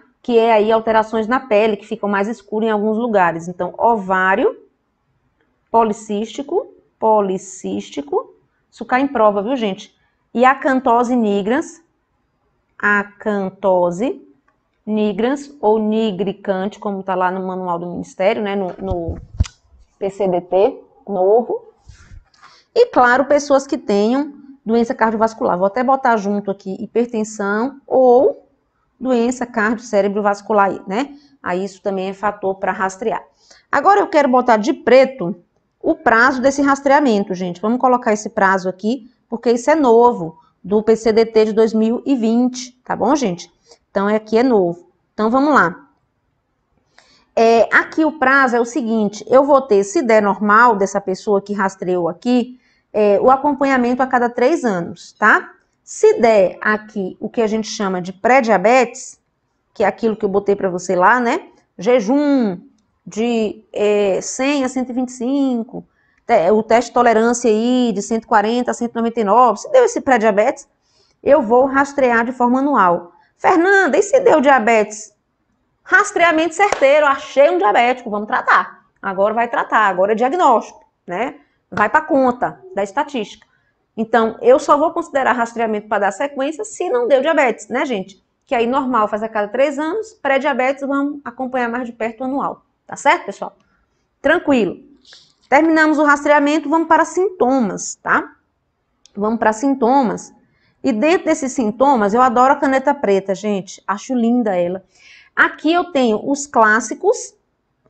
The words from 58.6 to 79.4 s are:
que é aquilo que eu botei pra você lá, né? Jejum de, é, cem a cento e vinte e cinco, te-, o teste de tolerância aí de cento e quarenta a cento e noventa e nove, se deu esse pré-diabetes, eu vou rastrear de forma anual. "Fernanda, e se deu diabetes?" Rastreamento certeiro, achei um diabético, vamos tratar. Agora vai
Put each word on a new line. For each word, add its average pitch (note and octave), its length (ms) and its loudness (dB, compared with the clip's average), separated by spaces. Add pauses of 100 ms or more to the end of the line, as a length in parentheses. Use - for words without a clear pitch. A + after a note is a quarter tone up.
que - 100 -4
é F#3+ 40 2
aquilo G#3+ 280 -2
que G#3+ 100 -6
eu G3+ 40 -2
botei G3+ 260 0
pra G3 140 -4
você F3+ 260 -4
lá, G3 240 4
né? B3 300 -4 (280)
Jejum B3 840 0 (460)
de, A3 640 -4
é, G#3 500 0
cem C4+ 420 -4
a B3+ 60 -4
cento B3+ 200 -6
e C4 40 -10
vinte B3 160 -4
e B3+ 40 -16
cinco, A#3+ 720 -4 (420)
te-, A3+ 260 2
o G#3+ 100 4
teste A3+ 300 0
de - 20 -20
tolerância A#3 560 2
aí A#3+ 440 0
de F#3+ 80 -4
cento A3+ 240 -4
e - 20 -20
quarenta A#3 420 0
a A3+ 60 -4
cento A#3 180 -6
e - 40 -6
noventa A#3 220 -2
e A3+ 40 0
nove, G#3+ 360 2
se - 120 -12
deu B4+ 140 6
esse - 160 -2
pré-diabetes, A3+ 640 0 (560)
eu C#4 180 4
vou B3 240 2
rastrear C4+ 600 0
de B3 60 -6
forma B3 280 0
anual. G#3+ 540 0 (240)
"Fernanda, F#4 580 2
e F#4 60 2
se - 180 2
deu D#4 220 4
diabetes?" A3+ 760 0 (680)
Rastreamento E4+ 720 2
certeiro, D4+ 500 2
achei C#4 440 2
um F4+ 100 0
diabético, B3+ 500 0
vamos G#3 180 -6
tratar. - 560 -2 (180)
Agora G3 320 -2
vai A#3 140 -2